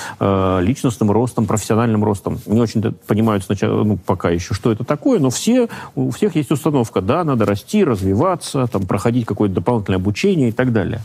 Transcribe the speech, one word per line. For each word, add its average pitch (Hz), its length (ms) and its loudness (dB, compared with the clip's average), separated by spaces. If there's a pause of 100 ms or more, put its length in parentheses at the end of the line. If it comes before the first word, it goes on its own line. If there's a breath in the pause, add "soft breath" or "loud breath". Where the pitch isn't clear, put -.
(180 loud breath)
э, 95 420 2
личностным 113 500 0
ростом, 117 360 0
профессиональным 107 580 0
ростом. 95 400 -2
Не 107 160 2
очень-то 110 320 0
понимают 107 500 0
сначала, 107 420 0
ну, 104 120 2
пока 92 320 -2
еще, 87 240 -2
что - 180 -2
это 110 140 -2
такое, 208 340 0
но 131 120 2
все, 233 400 0 (240 loud breath)
у 131 160 -2
всех 202 260 -2
есть 151 140 -2
установка, 139 500 0
да, 139 240 0
надо 123 220 2
расти, 139 380 0
развиваться, 127 840 0
там, 101 200 -4
проходить 117 380 0
какое-то 101 300 -2
дополнительное 101 440 0
обучение 123 520 0
и - 20 -8
так 127 200 0
далее. 98 320 -2